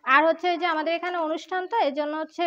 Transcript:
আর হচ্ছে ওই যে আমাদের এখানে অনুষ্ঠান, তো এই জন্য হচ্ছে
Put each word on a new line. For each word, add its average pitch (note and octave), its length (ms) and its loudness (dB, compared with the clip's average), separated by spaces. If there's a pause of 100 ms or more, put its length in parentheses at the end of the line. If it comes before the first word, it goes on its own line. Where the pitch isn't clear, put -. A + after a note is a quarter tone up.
আর C4+ 240 6
হচ্ছে D#4+ 220 0
ওই E4+ 80 0
যে F4 80 -2
আমাদের D#4 280 0
এখানে F4 240 -4
অনুষ্ঠান, E4+ 480 -4
তো A4+ 100 -4
এই D#4 160 2
জন্য D4 240 -4
হচ্ছে D#4 300 -6